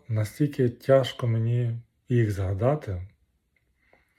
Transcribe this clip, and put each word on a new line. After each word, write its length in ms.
Настільки 640
тяжко 580
мені 540
їх 220
згадати, 760